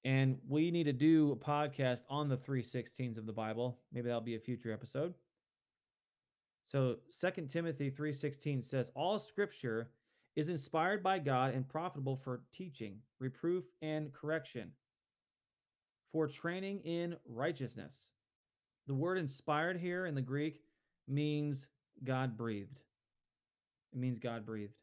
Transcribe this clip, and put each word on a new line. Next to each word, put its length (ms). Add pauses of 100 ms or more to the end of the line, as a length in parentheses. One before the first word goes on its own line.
And 420
we 240
need 140
to 80
do 400
a 40
podcast 720
on 200
the 80
three 260
sixteens 560
of 80
the 60
Bible. 480 (100)
Maybe 160
that'll 140
be 160
a 40
future 300
episode. 440 (1500)
So 320 (100)
Second 400
Timothy 400
three 220
sixteen 500
says, 320
"All 240
scripture 760 (440)
is 140
inspired 520
by 160
God 360
and 120
profitable 500
for 360
teaching, 500 (160)
reproof, 460 (180)
and 300
correction, 640 (1400)
for 160
training 540
in 420
righteousness." 880 (760)
The 80
word 240
inspired 600
here 280
in 80
the 80
Greek 420 (420)
means 640 (340)
God-breathed. 760 (1120)
It 60
means 200
God-breathed. 640